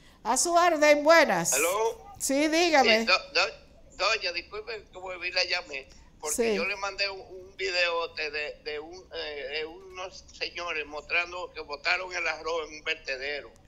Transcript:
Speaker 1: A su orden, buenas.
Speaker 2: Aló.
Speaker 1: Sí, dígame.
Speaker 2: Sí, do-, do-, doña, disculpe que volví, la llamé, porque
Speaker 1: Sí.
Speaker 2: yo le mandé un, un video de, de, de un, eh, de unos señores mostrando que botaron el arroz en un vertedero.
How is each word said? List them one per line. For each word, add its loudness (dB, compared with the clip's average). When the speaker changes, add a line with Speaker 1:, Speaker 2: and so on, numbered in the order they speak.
Speaker 1:
A 0
su 2
orden, 6
buenas. 6
Speaker 2:
Aló. 0
Speaker 1:
Sí, 2
dígame. 6
Speaker 2:
Sí, -2
do-, 4
do-, -4
doña, -2
disculpe -10
que -18
volví, -8
la 0
llamé, -6
porque 0
Speaker 1:
Sí. 0
Speaker 2:
yo -2
le -4
mandé -4
un, -12
un -18
video 0
de, -6
de, -8
de -8
un, -16
eh, -8
de -4
unos -14
señores -8
mostrando -6
que -14
botaron -4
el -4
arroz -4
en -16
un -18
vertedero. -8